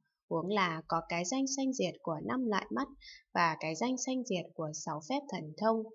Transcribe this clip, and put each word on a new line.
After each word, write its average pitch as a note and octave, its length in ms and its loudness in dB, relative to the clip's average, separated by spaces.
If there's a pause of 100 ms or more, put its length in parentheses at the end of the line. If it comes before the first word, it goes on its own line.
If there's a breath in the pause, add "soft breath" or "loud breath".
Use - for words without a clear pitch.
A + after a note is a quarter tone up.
(300)
huống E3 180 0
là F3+ 400 2
có E3 220 2
cái F3 160 0
danh C4 200 2 (120)
sanh C4+ 160 2
diệt F3 280 0
của E3 240 -2
năm B3 200 0
loại G#3 240 2
mắt A#3+ 180 0 (460 loud breath)
và E3+ 260 4
cái D#3+ 160 -2
danh B3+ 220 2
sanh B3+ 280 -2
diệt F3+ 280 0
của D#3 200 -2
sáu D3+ 360 -4
phép C4+ 100 2 (100)
thần D#3 280 -6
thông. A3 260 4 (120)